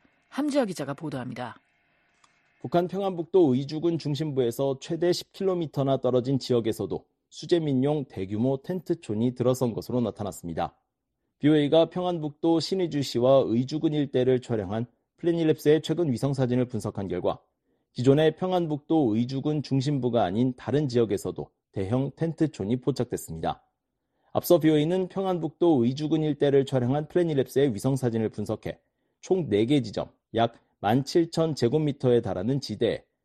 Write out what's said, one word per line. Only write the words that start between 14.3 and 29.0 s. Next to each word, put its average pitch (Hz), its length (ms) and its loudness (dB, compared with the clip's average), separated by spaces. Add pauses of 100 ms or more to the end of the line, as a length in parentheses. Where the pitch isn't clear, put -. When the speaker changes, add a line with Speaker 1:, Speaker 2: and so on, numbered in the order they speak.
Speaker 2:
촬영한 110 440 -4 (340)
플래닛랩스의 160 640 2
최근 160 300 -2
위성사진을 127 540 0
분석한 104 420 -6
결과 87 320 -2 (540)
기존의 147 420 4
평안북도 160 800 0
의주군 135 480 -2
중심부가 127 600 0
아닌 117 320 0
다른 143 300 -2
지역에서도 101 600 -2 (220)
대형 123 460 -4
텐트촌이 143 640 -2
포착됐습니다. 85 840 -6 (720)
앞서 - 240 4
비오에이는 156 500 2
평안북도 170 760 0
의주군 151 380 0
일대를 143 420 2
촬영한 135 420 0
플래닛랩스의 143 680 0
위성사진을 113 560 -2
분석해 107 500 -8 (420)